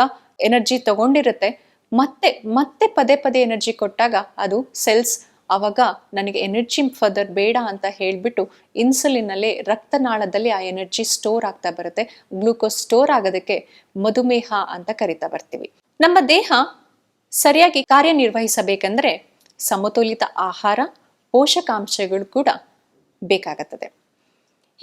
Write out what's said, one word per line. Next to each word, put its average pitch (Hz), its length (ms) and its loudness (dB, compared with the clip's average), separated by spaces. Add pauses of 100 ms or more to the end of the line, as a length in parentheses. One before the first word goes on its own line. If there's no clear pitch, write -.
(420)
ಎನರ್ಜಿ 240 380 2
ತಗೊಂಡಿರುತ್ತೆ. 233 840 0 (280)
ಮತ್ತೆ, 285 520 0
ಮತ್ತೆ 277 420 0
ಪದೇ 277 280 2
ಪದೇ 262 260 0
ಎನರ್ಜಿ 226 320 -2
ಕೊಟ್ಟಾಗ 226 420 -2 (220)
ಅದು 202 360 -4
ಸೆಲ್ಸ್ 240 520 0 (240)
ಅವಾಗ 208 300 0 (340)
"ನನಗೆ 196 260 -4
ಎನರ್ಜಿ 226 420 -2
further 208 420 0
ಬೇಡ" 202 420 0
ಅಂತ 196 240 -8
ಹೇಳ್ಬಿಟ್ಟು 196 600 -4 (260)
ಇನ್ಸುಲಿನಲ್ಲೇ 226 880 0
ರಕ್ತನಾಳದಲ್ಲಿ 214 880 -2
ಆ 202 100 -2
ಎನರ್ಜಿ 185 440 -6
ಸ್ಟೋರ್ 220 420 -2
ಆಗ್ತಾ 185 260 -6
ಬರುತ್ತೆ. 175 640 -8
ಗ್ಲೂಕೋಸ್ 208 440 -2
ಸ್ಟೋರ್ 262 340 2
ಆಗೋದಕ್ಕೆ 185 560 -2 (300)
ಮಧುಮೇಹ 233 560 0 (160)
ಅಂತ 180 240 -10
ಕರಿತಾ 170 340 -4
ಬರ್ತೀವಿ. - 440 -10 (300)
ನಮ್ಮ 349 160 6 (120)
ದೇಹ 339 220 4 (800)
ಸರಿಯಾಗಿ 302 520 4
ಕಾರ್ಯನಿರ್ವಹಿಸಬೇಕಂದ್ರೆ 226 1500 2 (280)
ಸಮತೋಲಿತ 220 640 -2 (140)
ಆಹಾರ, 202 420 -2 (520)
ಪೋಷಕಾಂಶಗಳು 214 920 0
ಕೂಡ 269 240 0 (760)
ಬೇಕಾಗುತ್ತದೆ. 180 800 -6 (800)